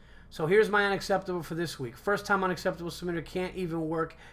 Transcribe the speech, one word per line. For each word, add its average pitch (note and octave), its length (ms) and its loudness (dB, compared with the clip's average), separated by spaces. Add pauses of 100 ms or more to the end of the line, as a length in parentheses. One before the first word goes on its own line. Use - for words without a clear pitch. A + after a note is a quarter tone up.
(320)
So D#3+ 140 -2
here's G3 240 6
my G3+ 160 4
unacceptable F#3 560 0
for D#3+ 140 -8
this E3 240 -4
week. A#2+ 160 -8
First G3+ 280 0
time G3 200 2
unacceptable F3 480 -2
submitter E3+ 320 -6
can't F#3 320 -6
even E3 320 -2
work D#3+ 260 -2 (180)